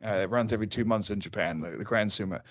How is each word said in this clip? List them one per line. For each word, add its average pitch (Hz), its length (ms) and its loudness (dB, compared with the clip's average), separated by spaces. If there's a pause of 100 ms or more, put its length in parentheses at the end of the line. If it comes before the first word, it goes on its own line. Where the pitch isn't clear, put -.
Uh, 101 200 0
it 92 60 0
runs 117 220 2
every 110 160 0
two - 160 -2
months 107 280 2
in 101 80 0
Japan, 82 420 -2
the, 82 100 -6
the - 120 -8
Grand 107 260 2
Sumo. 95 420 0